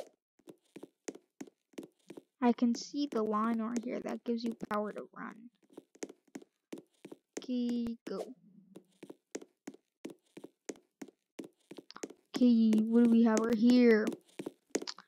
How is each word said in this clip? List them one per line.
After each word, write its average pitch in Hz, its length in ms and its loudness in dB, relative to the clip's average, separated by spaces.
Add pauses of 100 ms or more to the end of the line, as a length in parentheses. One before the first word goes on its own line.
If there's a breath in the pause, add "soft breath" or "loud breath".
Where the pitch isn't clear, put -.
(2500)
I 240 120 2
can 233 220 0
see 285 360 -6
the 220 120 -2
line 220 380 -2
over 220 220 -6
here 247 180 -6
that - 240 -8
gives 233 200 -6
you 226 100 -4 (160)
power 208 220 -6
to - 240 -14
run. - 340 -18 (1900)
Okay, 240 540 -4 (120)
go. 190 120 -8 (4000)
Okay, 226 340 6 (140)
what 233 200 4
do 233 60 6
we 226 140 6
have 220 160 4
over 226 160 0
here? 233 500 6 (1000)